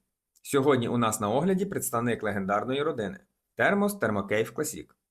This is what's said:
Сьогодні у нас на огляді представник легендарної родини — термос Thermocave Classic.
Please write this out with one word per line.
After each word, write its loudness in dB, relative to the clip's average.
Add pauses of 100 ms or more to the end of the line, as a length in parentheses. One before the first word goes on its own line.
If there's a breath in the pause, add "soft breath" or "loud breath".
(420)
Сьогодні 2
у -2
нас 0
на 0
огляді 2
представник -2
легендарної 0
родини — -4 (380)
термос 2
Thermocave 0
Classic. -6 (240)